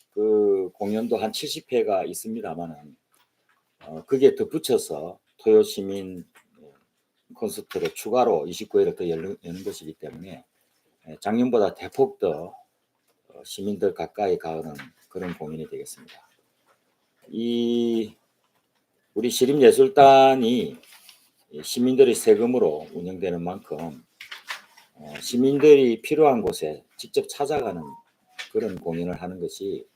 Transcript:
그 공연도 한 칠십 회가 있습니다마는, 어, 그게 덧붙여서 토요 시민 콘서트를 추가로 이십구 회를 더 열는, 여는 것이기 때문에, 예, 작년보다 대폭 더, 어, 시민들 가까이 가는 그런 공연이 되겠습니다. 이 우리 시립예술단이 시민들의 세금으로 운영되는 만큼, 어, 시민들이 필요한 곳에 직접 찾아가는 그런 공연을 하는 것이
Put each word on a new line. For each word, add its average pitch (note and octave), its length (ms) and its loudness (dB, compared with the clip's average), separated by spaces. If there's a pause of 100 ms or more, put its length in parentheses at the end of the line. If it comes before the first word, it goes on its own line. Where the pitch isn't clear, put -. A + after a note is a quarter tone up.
(140)
그 G#2 600 2
공연도 A2 440 -4
한 G#2+ 160 -6
칠십 - 400 -10
회가 G2+ 320 0
있습니다마는, E2+ 920 -12 (920)
어, - 180 -16
그게 C3+ 280 4
덧붙여서 G2 840 -4 (200)
토요 G#2+ 240 6
시민 G2 600 -10 (1120)
콘서트를 F#2+ 580 -8
추가로 G#2+ 540 0
이십구 G2+ 320 -4
회를 F2 160 2
더 F2+ 120 -8
열는, E2 360 -6
여는 F2 200 -14
것이기 D#2+ 320 -12
때문에, E2 500 -18 (600)
예, D#2 120 -18
작년보다 A#2 560 0
대폭 C3+ 440 -2
더, E2+ 360 -4 (720)
어, - 160 -20
시민들 G2 500 -4
가까이 F2+ 440 -4
가는 D#2+ 360 -10 (360)
그런 F2+ 280 -10
공연이 D#2 320 -12
되겠습니다. - 580 -18 (1000)
이 A#2 840 -2 (1000)
우리 A#2 160 -2
시립예술단이 C3 1500 6 (840)
시민들의 B2 540 4
세금으로 G#2+ 800 2
운영되는 F2 500 -6
만큼, E2 600 -10 (920)
어, D2+ 260 -18
시민들이 C3+ 800 6
필요한 C#3+ 400 2
곳에 D#2 420 -6 (140)
직접 - 320 -6
찾아가는 C3 520 -6 (680)
그런 A2 240 -4
공연을 E2+ 460 -8
하는 F2+ 180 -12
것이 E2+ 460 -8 (100)